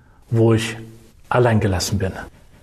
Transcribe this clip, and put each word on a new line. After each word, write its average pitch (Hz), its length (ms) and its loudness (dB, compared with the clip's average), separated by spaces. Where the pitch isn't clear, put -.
wo 113 220 4
ich - 240 -2
allein 120 320 2
gelassen 95 400 -2
bin. 92 140 -4